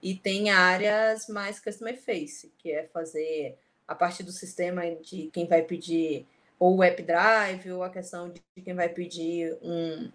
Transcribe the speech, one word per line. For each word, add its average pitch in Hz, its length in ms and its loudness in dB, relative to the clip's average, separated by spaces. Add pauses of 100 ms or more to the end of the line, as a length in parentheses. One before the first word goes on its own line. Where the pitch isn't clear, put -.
E 185 140 -4
tem 202 340 0
áreas 208 800 4
mais 208 300 -6
customer 220 380 -8
face, 170 600 -8
que 165 140 -8
é 156 200 -4
fazer 156 640 -6 (320)
a 160 80 -8
parte 180 280 0
do 180 80 -12
sistema 180 500 -6 (140)
de 160 360 -10
quem 170 160 -4
vai 170 140 6
pedir 160 640 -2 (340)
ou 180 180 8
o 190 60 6
app 175 200 4
drive, 185 680 2
ou 180 120 -4
a 185 60 -6
questão 180 400 -10
de 175 120 -18 (220)
quem 185 100 -8
vai 175 160 2
pedir 170 720 -4
um 165 540 -4